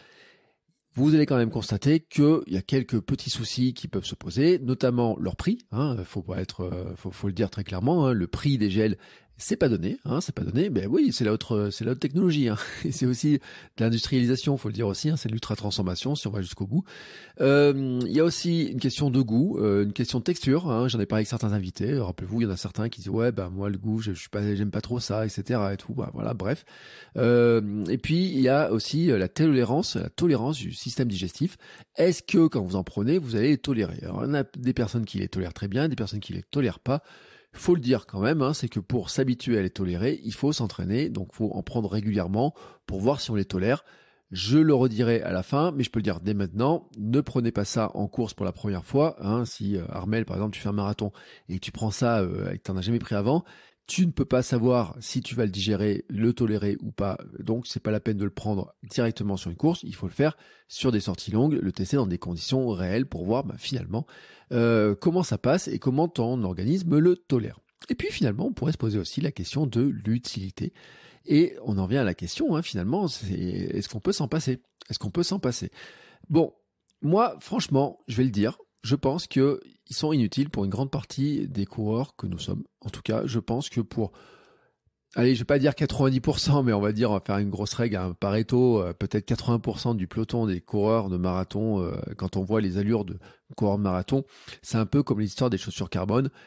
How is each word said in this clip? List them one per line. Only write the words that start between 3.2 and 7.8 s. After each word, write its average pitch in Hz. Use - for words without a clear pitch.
soucis 127
qui -
peuvent 95
se -
poser, 139
notamment 123
leur 92
prix, 214
hein, 127
faut -
pas 90
être, 92
euh, 90
faut, -
faut -
le 98
dire 98
très 101
clairement, 131